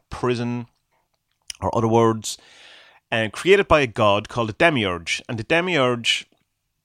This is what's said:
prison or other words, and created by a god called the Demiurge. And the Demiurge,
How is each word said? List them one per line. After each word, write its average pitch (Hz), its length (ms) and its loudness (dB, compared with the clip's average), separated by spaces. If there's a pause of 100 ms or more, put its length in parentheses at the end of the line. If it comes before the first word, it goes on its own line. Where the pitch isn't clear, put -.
prison 120 580 -4 (920)
or - 160 -2
other 113 120 0
words, 113 500 2 (720)
and 113 240 -4
created 190 340 2
by 156 140 4
a 135 60 2
god 107 420 0
called 117 200 -4
the 107 40 -10
Demiurge. 101 760 0
And 123 100 -8
the 110 60 -8
Demiurge, 139 840 0 (600)